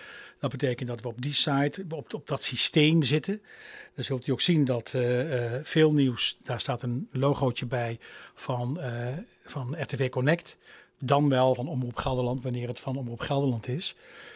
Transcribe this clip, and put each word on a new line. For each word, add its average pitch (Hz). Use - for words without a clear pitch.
Dat 127
betekent 127
dat 120
we 127
op 117
die 143
site, 143
op, 156
op 175
dat -
systeem 156
zitten. 151
Dan 131
zult 127
u 139
ook 127
zien 156
dat, 123
eh, 123
eh, 143
veel 156
nieuws, 135
daar 120
staat 123
een 120
logootje 131
bij 117
van, 127
eh, 123
van 131
R 139
T -
V 131
Connect. 139
Dan 143
wel 131
van 127
Omroep 127
Gelderland, 127
wanneer 123
het 120
van 131
Omroep 120
Gelderland 139
is. 143